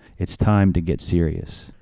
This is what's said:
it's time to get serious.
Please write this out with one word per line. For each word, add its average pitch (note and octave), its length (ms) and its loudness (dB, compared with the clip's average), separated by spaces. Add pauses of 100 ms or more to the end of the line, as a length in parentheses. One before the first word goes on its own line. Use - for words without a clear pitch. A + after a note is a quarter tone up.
(180)
it's - 180 -6
time G2+ 380 4
to F2+ 60 0
get E2 200 -2
serious. - 800 -4